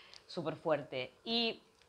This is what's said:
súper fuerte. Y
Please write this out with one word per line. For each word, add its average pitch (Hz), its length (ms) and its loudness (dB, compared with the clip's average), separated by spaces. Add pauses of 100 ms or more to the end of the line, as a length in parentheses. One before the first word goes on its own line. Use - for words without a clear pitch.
(260)
súper 156 300 -4
fuerte. 139 580 0 (100)
Y 226 380 2 (280)